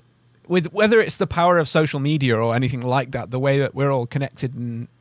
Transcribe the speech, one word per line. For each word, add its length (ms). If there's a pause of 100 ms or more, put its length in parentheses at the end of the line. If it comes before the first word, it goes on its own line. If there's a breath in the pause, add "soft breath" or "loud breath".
(480)
with, 240
whether 300
it's 160
the 100
power 300
of 100
social 320
media 380
or 180
anything 260
like 300
that, 200
the 80
way 200
that 160
we're 160
all 140
connected 480
and 340 (140)